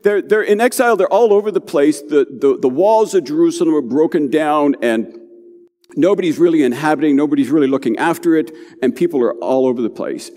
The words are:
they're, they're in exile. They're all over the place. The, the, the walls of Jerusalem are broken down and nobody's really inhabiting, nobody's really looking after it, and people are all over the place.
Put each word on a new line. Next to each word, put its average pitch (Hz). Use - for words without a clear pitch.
they're, 202
they're 208
in 208
exile. 240
They're 185
all 214
over 208
the 180
place. 147
The, 143
the, 135
the 131
walls 196
of 180
Jerusalem 160
are 147
broken 147
down 147
and 113
nobody's 175
really 160
inhabiting, 147
nobody's 139
really 147
looking 135
after 165
it, -
and 123
people 170
are 113
all 131
over 123
the 107
place. -